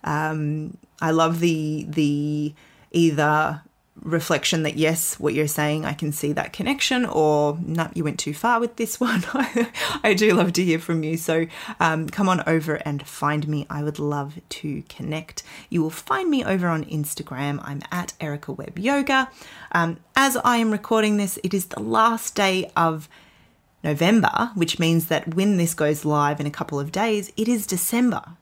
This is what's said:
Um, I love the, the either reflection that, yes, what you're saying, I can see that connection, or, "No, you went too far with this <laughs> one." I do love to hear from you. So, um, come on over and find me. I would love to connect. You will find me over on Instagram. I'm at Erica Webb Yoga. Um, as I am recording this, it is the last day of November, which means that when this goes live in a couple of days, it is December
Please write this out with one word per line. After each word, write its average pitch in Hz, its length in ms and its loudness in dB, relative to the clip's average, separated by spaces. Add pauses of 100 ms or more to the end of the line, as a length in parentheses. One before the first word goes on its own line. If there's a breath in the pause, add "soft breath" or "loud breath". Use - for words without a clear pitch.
Um, 156 720 -4 (240)
I 160 100 0
love 165 280 4
the, 156 500 0
the 151 640 0 (380 soft breath)
either 151 720 2 (400)
reflection 160 640 0
that, 147 140 -2
yes, 165 420 0
what 147 140 0
you're 147 140 0
saying, 151 380 -2
I - 80 -4
can 147 180 -4
see 147 220 -2
that - 200 -4
connection, 247 520 0
or, 151 560 2
"No, 160 320 -2
you 170 100 -4
went 151 160 -4
too 147 140 -4
far 233 260 0
with 233 160 -4
this 226 240 -4
<laughs> - 0 -
one." 226 240 0 (800 loud breath)
I 208 100 6
do 208 200 6
love 175 200 4
to 180 100 2
hear 165 160 4
from 165 240 -2
you. 160 140 -2
So, 165 300 0 (320 loud breath)
um, 160 300 2
come 196 200 2
on 185 180 4
over 160 280 2 (100)
and 143 200 -4
find 151 420 -2
me. 147 220 -2
I 147 140 -6
would 147 160 -4
love 147 400 -4 (100)
to - 400 -8
connect. - 540 -10 (260 loud breath)
You 165 120 0
will 156 80 2
find 370 400 -2
me 277 140 2
over 185 240 0
on 160 180 0
Instagram. 143 800 -4
I'm 143 180 -8 (100)
at 175 280 -6
Erica 147 320 -6
Webb - 280 -10
Yoga. 269 500 0 (420 loud breath)
Um, 170 280 -2 (160)
as 269 220 4
I 240 200 2
am 226 140 2
recording 214 460 2
this, 202 260 -2
it 185 100 -2
is 190 140 0
the - 140 -8
last 226 540 2
day 190 400 2
of 160 340 0 (720 soft breath)
November, 185 720 4
which 170 240 0
means 165 280 2
that 160 280 -2
when 190 220 2
this 170 160 2
goes 151 300 0
live 147 360 2
in 147 60 -2
a 147 60 -4
couple - 280 -6
of 143 120 -6
days, 208 460 -2
it 220 100 0
is 233 200 0
December 226 560 0 (180)